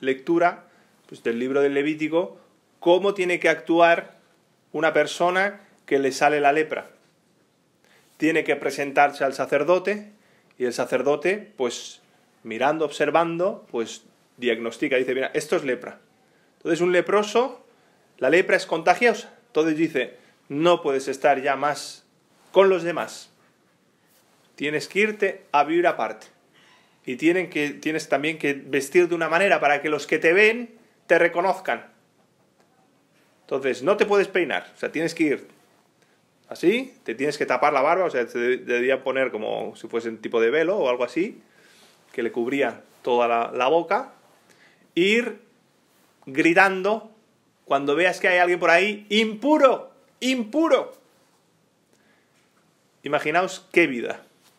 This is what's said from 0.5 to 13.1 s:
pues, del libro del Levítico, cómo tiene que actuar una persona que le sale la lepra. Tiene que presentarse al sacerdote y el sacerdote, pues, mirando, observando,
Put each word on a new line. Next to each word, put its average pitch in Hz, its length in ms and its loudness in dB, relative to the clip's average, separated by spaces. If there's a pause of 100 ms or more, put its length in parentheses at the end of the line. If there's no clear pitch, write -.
pues, - 140 -20
del 117 160 -2
libro 131 220 -2
del 139 140 2
Levítico, 156 640 -2 (420)
cómo 185 320 4
tiene 180 260 -2
que 165 120 2
actuar 170 640 2 (560)
una 156 200 0
persona 180 680 0 (260)
que 139 140 2
le 135 100 0
sale 147 300 2
la 143 120 4
lepra. 156 380 -4 (1300)
Tiene 156 260 0
que 147 140 -2
presentarse 143 680 0
al 135 100 -2
sacerdote 175 760 -2 (480)
y 127 60 -4
el 120 80 -2
sacerdote, 147 840 -2
pues, - 440 -6 (420)
mirando, 135 440 -2
observando, 170 840 -2